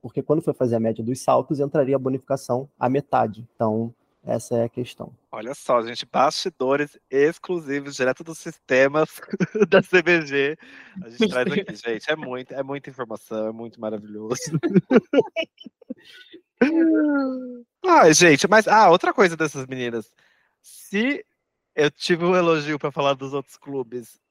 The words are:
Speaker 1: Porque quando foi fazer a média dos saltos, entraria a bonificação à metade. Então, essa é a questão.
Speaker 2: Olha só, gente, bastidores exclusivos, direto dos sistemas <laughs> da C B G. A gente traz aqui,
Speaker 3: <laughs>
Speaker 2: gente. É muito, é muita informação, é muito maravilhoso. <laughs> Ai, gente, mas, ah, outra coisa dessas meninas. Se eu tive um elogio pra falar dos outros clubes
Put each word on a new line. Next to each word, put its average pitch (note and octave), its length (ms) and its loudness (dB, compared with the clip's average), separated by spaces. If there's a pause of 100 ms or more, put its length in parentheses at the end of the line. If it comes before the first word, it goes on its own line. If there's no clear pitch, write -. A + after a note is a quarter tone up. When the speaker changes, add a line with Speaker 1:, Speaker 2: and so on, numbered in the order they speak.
Speaker 1:
Porque B2 220 -8
quando D#3 200 0
foi C#3+ 120 -2
fazer A#2 220 0
a A2+ 40 0
média A2+ 240 -2
dos B2 160 -4
saltos, C3 400 0
entraria C#3+ 360 0
a - 20 0
bonificação C3 680 -4 (100)
à B2+ 100 -2
metade. A#2+ 680 -2
Então, A2+ 380 -2 (300)
essa A#2 340 -6
é A#2 80 0
a A#2+ 40 -6
questão. - 440 -12 (200)
Speaker 2:
Olha A#2 220 -12
só, A#2+ 280 0
gente, A#2 220 -10
bastidores C#3+ 960 -2 (120)
exclusivos, C#3+ 840 -2
direto C3 260 -2
dos E3 160 -16
sistemas C#3 680 0 (200)
<laughs> G3 400 -2
da F#3 140 6
C F3+ 200 4
B E3+ 240 2
G. C#3 320 -2 (440)
A - 60 -16
gente G#3+ 200 -2
traz B2+ 220 0
aqui, E3 240 -4
Speaker 3:
<laughs> - 0 -
Speaker 2:
gente. A2+ 360 -6
É D#3 60 0
muito, C3 360 -10
é C3+ 100 -8
muita C#3 280 -10
informação, A2+ 580 -8
é A2 40 -8
muito A2+ 280 -14
maravilhoso. G#2+ 560 -8
<laughs> C4+ 3250 -2 (140)
Ai, D4 280 8
gente, D#3+ 340 6
mas, G#3 220 4
ah, G#3 220 8
outra E4+ 240 4
coisa F3 220 4
dessas D3 300 -4
meninas. A#2+ 460 -6 (480)
Se - 640 -6 (500)
eu D3 160 2
tive E3+ 340 -4
um F3+ 120 2
elogio D#3 420 0
pra C#3+ 140 -6
falar C#3 220 0
dos C3+ 180 -10
outros C#3 240 -8
clubes B2 640 -10 (100)